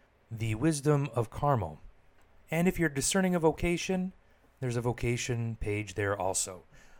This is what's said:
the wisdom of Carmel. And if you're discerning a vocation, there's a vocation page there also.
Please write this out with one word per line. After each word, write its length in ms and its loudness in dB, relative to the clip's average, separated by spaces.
the 240 -4
wisdom 580 2
of 160 0
Carmel. 520 0
And 160 4
if 100 0
you're 100 2
discerning 460 0
a 60 2
vocation, 720 0
there's 160 -2
a 40 0
vocation 800 -2
page 340 -2
there 220 0
also. 460 -2